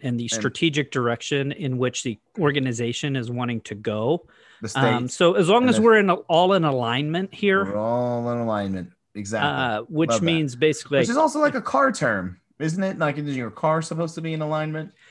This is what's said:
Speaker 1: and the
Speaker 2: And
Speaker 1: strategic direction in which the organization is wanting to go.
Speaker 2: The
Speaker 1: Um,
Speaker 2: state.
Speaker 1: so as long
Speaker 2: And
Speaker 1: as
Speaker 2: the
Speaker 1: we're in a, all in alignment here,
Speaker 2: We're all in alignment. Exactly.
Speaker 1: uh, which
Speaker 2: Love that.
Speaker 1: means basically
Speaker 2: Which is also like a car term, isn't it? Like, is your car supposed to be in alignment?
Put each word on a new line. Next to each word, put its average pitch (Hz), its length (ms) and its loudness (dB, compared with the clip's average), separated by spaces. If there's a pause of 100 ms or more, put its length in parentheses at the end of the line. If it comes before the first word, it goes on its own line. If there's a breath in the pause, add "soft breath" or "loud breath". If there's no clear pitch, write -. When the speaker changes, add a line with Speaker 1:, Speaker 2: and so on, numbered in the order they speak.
Speaker 1:
and 120 180 -4
the 120 60 -6
Speaker 2:
And 117 60 -6
Speaker 1:
strategic 139 600 -2
direction 135 640 -2
in 131 240 -4
which 123 260 -2
the 113 160 -6 (180)
organization 135 800 -2
is 120 160 -4
wanting 120 300 -4
to - 140 -12
go. 110 500 -2 (360 soft breath)
Speaker 2:
The 110 140 -10
Speaker 1:
Um, 127 320 2
Speaker 2:
state. - 80 -6
Speaker 1:
so 175 200 6
as 185 120 4
long 233 160 6
Speaker 2:
And 254 60 4
Speaker 1:
as - 80 4
Speaker 2:
the 208 60 4
Speaker 1:
we're 226 140 8
in 202 120 4
a, 180 60 4
all 180 380 4
in 175 120 4
alignment 147 680 0
here, 196 300 2
Speaker 2:
We're 143 140 -4
all 120 540 -2
in 117 80 -2
alignment. 101 520 -4 (240)
Exactly. 107 340 -2
Speaker 1:
uh, 127 380 -2
which 165 220 0
Speaker 2:
Love 117 100 2
that. 170 60 0
Speaker 1:
means 160 320 0
basically 143 420 2
Speaker 2:
Which 123 100 2
is 240 80 0
also 302 220 2
like 285 160 2
a 226 60 -4
car 269 320 2
term, 95 480 -2 (180)
isn't 160 240 -2
it? 190 140 -4
Like, 151 200 -2
is 143 200 -4
your 117 140 -6
car 160 300 0
supposed 165 340 -6
to 165 60 -8
be 160 120 -6
in 156 80 -4
alignment? 156 500 -4 (200 soft breath)